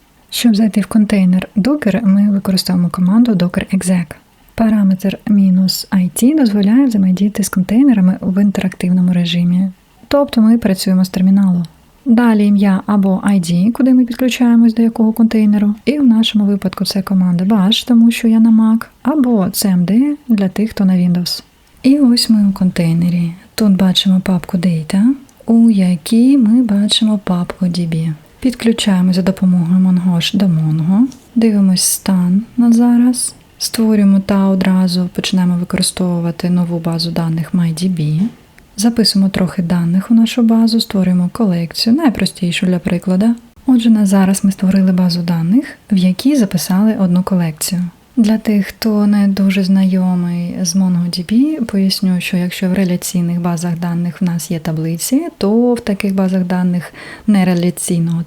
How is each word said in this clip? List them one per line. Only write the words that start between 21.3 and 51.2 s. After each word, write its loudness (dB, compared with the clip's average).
І 4
ось 2
ми 4
у 0
контейнері. -2
Тут 2
бачимо 2
папку -2
Data, -2
у 4
якій 2
ми 4
бачимо 0
папку -2
D -2
B. -2
Підключаємо 0
за -2
допомогою 2
Mongosh 0
до 0
Mongo. 0
Дивимось 2
стан 0
на 2
зараз. 2
Створюємо 0
та 0
одразу 0
почнемо -2
використовувати -4
нову -2
базу -6
даних -4
MyDB. -2
Записуємо 0
трохи -4
даних -2
у 2
нашу 2
базу, 2
створюємо 0
колекцію, -2
найпростішу -2
для 0
прикладу. -2
Отже, 2
на 4
зараз 2
ми 2
створили 2
базу 0
даних, 0
в 0
якій 0
записали 0
одну 0
колекцію. -4
Для 2
тих, -2
хто -2
не 2
дуже 0
знайомий 0
з -2
MongoDB, -2